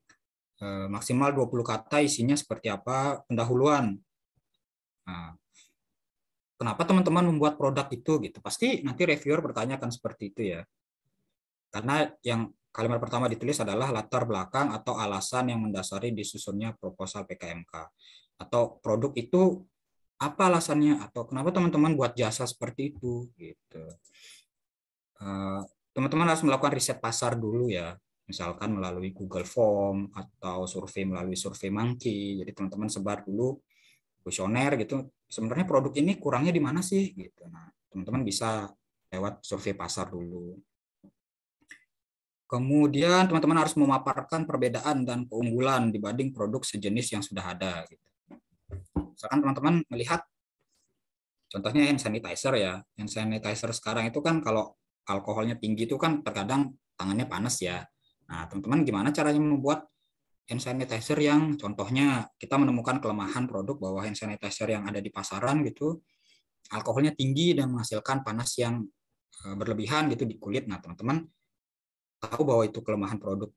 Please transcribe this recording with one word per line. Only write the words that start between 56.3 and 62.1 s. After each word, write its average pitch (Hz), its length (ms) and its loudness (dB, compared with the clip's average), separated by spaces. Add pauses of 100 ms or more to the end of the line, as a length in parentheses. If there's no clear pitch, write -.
tangannya 101 320 -2
panas 104 320 -2
ya. 87 240 -4 (480)
Nah, 82 160 -8
teman-teman 117 320 0
gimana 113 320 2
caranya 147 320 2
membuat 147 400 0 (640)
hand 120 160 -6
sanitizer 127 560 -2
yang 147 400 4
contohnya 120 800 0